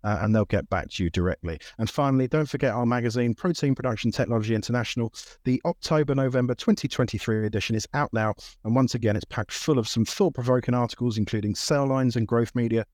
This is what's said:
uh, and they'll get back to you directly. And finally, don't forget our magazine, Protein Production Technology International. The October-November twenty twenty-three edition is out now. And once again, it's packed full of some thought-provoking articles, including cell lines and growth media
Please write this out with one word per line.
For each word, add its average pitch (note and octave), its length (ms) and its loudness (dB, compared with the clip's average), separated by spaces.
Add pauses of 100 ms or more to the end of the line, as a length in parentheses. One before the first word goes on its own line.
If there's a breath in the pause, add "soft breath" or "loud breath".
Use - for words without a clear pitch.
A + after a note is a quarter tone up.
uh, G#2 160 0
and G#2+ 140 2
they'll G#2+ 120 4
get - 220 0
back F#2 220 -4
to - 140 -4
you E2+ 60 0
directly. F2 500 -2 (180 loud breath)
And A2 100 -2
finally, C3+ 380 2
don't D3+ 220 0
forget C#3 260 0
our A#2+ 100 0
magazine, A#2+ 500 0
Protein D3 380 0
Production A#2+ 380 -2
Technology A2+ 460 0
International. A#2 560 -2 (320 loud breath)
The B2+ 200 0
October-November C3+ 920 0
twenty - 320 0
twenty-three A2 580 0
edition G#2+ 300 0
is G#2+ 180 -4
out C#3+ 180 0
now. A2 220 0 (300)
And A2 100 0
once B2+ 220 2
again, A2+ 180 2
it's G#2+ 120 -2
packed - 260 -6
full - 260 0
of C#3+ 80 0
some A2+ 180 0
thought-provoking B2+ 720 0
articles, A#2+ 440 -2
including G#2 360 -2
cell C#3 320 0
lines C3 300 0
and A2+ 100 2
growth A#2 300 0
media A2+ 380 0